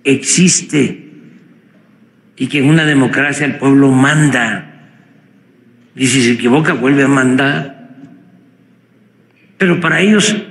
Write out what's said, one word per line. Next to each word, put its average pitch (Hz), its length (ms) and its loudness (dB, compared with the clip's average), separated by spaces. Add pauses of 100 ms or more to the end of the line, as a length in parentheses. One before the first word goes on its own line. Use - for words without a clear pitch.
existe - 1040 -2 (1300)
y 131 100 -6
que 139 140 -4
en 131 80 2
una 160 160 4
democracia 139 600 0
el 127 120 -6
pueblo 139 340 2
manda. 127 800 0 (1300)
Y 131 100 -2
si 127 160 0
se 120 100 2
equivoca, 123 400 0
vuelve 139 300 0
a 131 60 2
mandar. 139 840 -2 (1700)
Pero 180 220 0
para 160 200 -2
ellos, 214 340 2 (160)